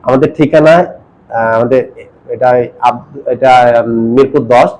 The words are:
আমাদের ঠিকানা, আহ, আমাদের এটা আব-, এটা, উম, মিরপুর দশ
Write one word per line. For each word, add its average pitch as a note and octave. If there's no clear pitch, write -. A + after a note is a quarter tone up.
আমাদের C3
ঠিকানা, D#3
আহ, -
আমাদের B2
এটা B2
আব-, B2
এটা, B2
উম, A#2+
মিরপুর A#2
দশ B2